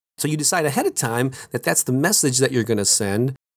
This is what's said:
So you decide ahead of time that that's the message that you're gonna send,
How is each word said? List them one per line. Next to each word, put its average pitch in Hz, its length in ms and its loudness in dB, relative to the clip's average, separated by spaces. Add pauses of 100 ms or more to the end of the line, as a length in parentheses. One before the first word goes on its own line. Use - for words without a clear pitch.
(180)
So 147 100 -2
you 156 100 -2
decide 151 280 0
ahead 180 200 0
of 370 100 -2
time 123 360 0 (200)
that 120 120 -4
that's - 200 0
the - 80 -2
message 135 480 2
that 131 120 2
you're 120 120 0
gonna 104 220 0
send, 110 500 0 (220)